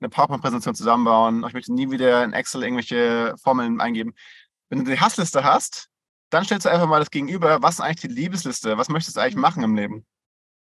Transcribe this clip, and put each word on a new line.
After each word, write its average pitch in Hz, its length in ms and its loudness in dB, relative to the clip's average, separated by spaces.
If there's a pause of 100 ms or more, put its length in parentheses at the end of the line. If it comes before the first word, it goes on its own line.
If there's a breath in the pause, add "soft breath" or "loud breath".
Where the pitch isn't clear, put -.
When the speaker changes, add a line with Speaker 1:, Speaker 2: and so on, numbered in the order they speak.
Speaker 1:
eine 123 100 -6
PowerPoint-Präsentation 131 640 -2
zusammenbauen, 113 720 2
ich 117 80 -12
möchte 123 180 -8
nie 131 180 -2
wieder 123 340 4
in 107 80 -4
Excel 131 300 -4
irgendwelche 117 800 0
Formeln 120 380 0
eingeben. 113 340 -4 (540 loud breath)
Wenn 135 160 -4
du 131 60 -2
die 135 100 0
Hassliste 170 440 0
hast, - 440 0 (420)
dann 170 140 2
stellst 202 220 -2
du - 40 2
einfach 170 180 4
mal 156 100 4
das 147 120 0
Gegenüber, 151 520 0
was 165 140 4
ist - 40 -6
eigentlich 156 200 -4
die 160 80 -10
Liebesliste? 131 720 -4
Was 123 100 0
möchtest 160 280 -4
du - 40 0
eigentlich 117 160 0
Speaker 2:
Mhm. 127 60 -2
Speaker 1:
machen 160 200 2
im 110 140 2
Leben? 107 300 -6 (540)